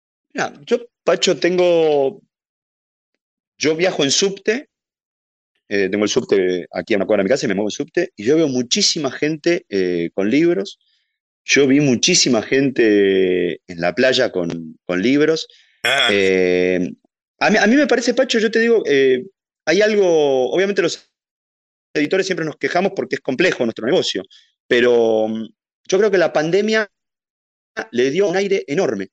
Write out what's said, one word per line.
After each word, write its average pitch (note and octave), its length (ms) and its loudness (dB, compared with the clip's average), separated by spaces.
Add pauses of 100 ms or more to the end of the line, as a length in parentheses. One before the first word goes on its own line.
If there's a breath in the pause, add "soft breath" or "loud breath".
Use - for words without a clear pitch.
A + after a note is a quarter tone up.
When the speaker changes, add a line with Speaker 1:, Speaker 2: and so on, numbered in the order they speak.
(320)
Speaker 1:
Mira, - 200 -6 (120)
yo, A#3+ 220 -2 (160)
Pacho, F3+ 340 0
tengo, E3 880 2 (1400)
yo D#3 160 0
viajo F3 300 0
en C3+ 80 0
subte, G#3 560 -2 (1000)
eh, G2+ 240 0
tengo G#2 140 0
el G2+ 60 -2
subte F#2 600 0
aquí F#2+ 220 -6
a G2+ 60 0
una F#2 80 -2
cuadra G2+ 160 0
de - 20 -2
mi F#2+ 60 -2
casa C3+ 160 0
y - 20 -2
me F#2+ 60 -2
muevo G#2 140 -4
en F#2+ 40 -6
subte, E3+ 440 -6
y G#2 80 -12
yo C#3 120 2
veo E3 120 2
muchísima C3+ 600 -2
gente, D#3+ 600 -4
eh, F2+ 440 -2
con G2+ 160 -2
libros. F3 480 0 (680)
Yo C#3 220 2
vi C3+ 140 4
muchísima C#3 600 2
gente G2 1200 2
en E2+ 140 -14
la F2 140 -2
playa B2 360 0
con, E2+ 540 -6
con F2+ 180 -2
libros. D3 460 0 (340 soft breath)
Speaker 2:
Ah. C3 300 0
Speaker 1:
Eh, F#2 800 2 (480)
a C#3 100 2
mí, G#3+ 80 4
a G3 80 2
mí A#3 100 4
me D4 100 2
parece, A#3+ 280 0
Pacho, B3+ 240 0
yo G#3 120 0
te A3+ 100 0
digo, A3+ 260 2
eh, C3 380 2 (400)
hay F3 160 2
algo, E3 720 2
obviamente G3 300 0
los - 300 -6 (840)
editores F#3 340 -2
siempre E3 200 -6
nos D3 100 -10
quejamos F3+ 380 -2
porque C3 220 -6
es - 40 -14
complejo C#3 440 -2
nuestro A2+ 220 -6
negocio, C3 360 -2 (440 soft breath)
pero, A#2 600 2 (600)
yo F#3+ 100 0
creo G#3+ 120 2
que F#3+ 80 2
la D#3+ 140 0
pandemia G#3 560 0 (1000)
le B2 200 0
dio F#3+ 180 0
un E3+ 80 -2
aire G3 320 -2
enorme C3+ 440 -2